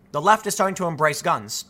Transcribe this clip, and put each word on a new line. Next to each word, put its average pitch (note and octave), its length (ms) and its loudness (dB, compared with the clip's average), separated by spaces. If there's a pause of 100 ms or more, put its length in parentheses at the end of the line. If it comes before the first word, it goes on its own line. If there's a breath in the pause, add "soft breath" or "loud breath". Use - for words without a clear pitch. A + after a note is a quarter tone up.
(120)
The D3 100 -2
left G#3+ 240 4
is G3+ 80 -4
starting F#3+ 220 0
to F#3 100 -2
embrace D3+ 340 0
guns. B2 500 -4